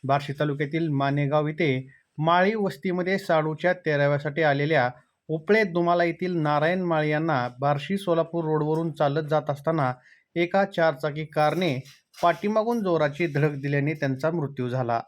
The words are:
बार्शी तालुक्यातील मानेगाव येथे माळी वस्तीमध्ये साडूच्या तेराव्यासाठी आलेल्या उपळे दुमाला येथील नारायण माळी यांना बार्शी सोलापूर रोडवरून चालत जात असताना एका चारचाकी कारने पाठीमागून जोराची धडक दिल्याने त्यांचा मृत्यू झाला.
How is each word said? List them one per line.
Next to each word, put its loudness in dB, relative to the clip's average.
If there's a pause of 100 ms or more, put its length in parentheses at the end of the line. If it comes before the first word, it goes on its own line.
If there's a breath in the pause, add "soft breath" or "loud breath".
बार्शी 0
तालुक्यातील -2
मानेगाव 0
येथे -2 (300 loud breath)
माळी 4
वस्तीमध्ये -2
साडूच्या 0
तेराव्यासाठी 0
आलेल्या 2 (400 soft breath)
उपळे 2
दुमाला 2
येथील -2
नारायण 2
माळी 0
यांना 0 (120)
बार्शी -2
सोलापूर -2
रोडवरून 0
चालत 0
जात 0
असताना 0 (440 soft breath)
एका 2
चारचाकी 0
कारने 0 (440 loud breath)
पाठीमागून 0
जोराची 0
धडक 0
दिल्याने 0
त्यांचा -2
मृत्यू -4
झाला. -2